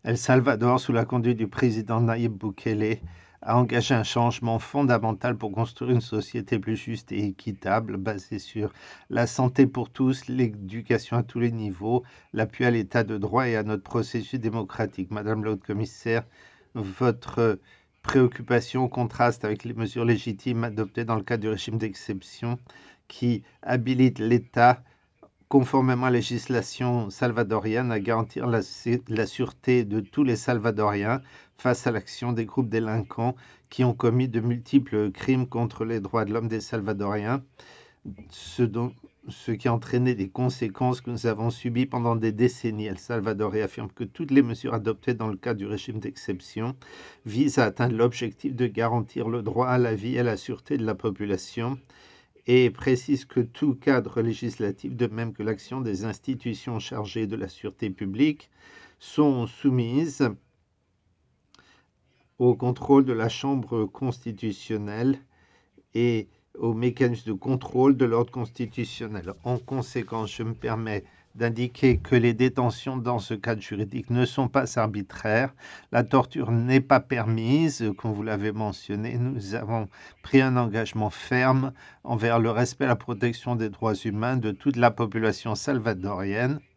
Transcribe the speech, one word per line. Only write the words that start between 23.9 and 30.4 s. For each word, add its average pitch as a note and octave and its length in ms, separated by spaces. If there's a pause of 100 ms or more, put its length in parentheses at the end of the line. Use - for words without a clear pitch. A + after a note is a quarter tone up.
l'État, A#2+ 640 (680)
conformément C3 580
à - 20
la B2 60
législation A#2+ 960
salvadorienne, A2 800
à G#2+ 80
garantir A#2 480
la A#2 160
sé-, A#2+ 440
la A2 200
sûreté B2 580
de G#2 140
tous C#3 240
les B2 120
Salvadoriens G#2+ 840 (380)